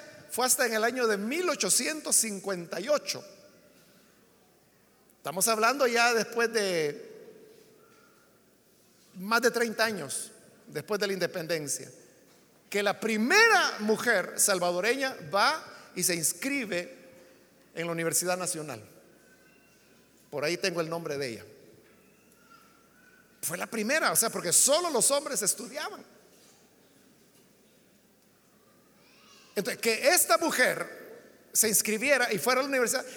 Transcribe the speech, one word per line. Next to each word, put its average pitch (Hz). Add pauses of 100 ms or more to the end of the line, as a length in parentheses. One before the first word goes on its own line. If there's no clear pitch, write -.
(300)
fue 247
hasta 254
en 226
el 214
año 247
de 214
mil 277
ochocientos 285
cincuenta 185
y 214
ocho. 269 (1900)
Estamos 175
hablando 233
ya 240
después 233
de 175 (2000)
más 208
de 240
treinta 226
años, 180 (340)
después 147
de 208
la 196
independencia, 160 (760)
que 202
la 202
primera 294
mujer 214
salvadoreña 202 (160)
va 254 (300)
y 180
se 180
inscribe 180 (760)
en 165
la 170
Universidad 165
Nacional. 156 (1500)
Por 143
ahí 170
tengo 175
el 160
nombre 160
de 139
ella. 104 (2000)
Fue 175
la 196
primera, 226
o 160
sea, 220
porque 170
solo 320
los 262
hombres 285
estudiaban. 277 (3500)
Entonces, 196
que 226
esta 339
mujer -
se -
inscribiera 226
y 202
fuera 254
a -
la 285
universidad, 254 (120)